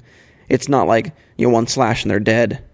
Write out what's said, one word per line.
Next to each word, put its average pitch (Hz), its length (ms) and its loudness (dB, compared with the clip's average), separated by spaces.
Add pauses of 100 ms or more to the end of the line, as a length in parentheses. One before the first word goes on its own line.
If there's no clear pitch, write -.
(480)
it's 127 200 0
not 120 200 2
like, 113 240 0 (240)
you 117 100 0
know, 123 60 4
one 113 160 2
slash 117 340 -2
and 104 80 -4
they're 98 100 0
dead, 113 380 0 (160)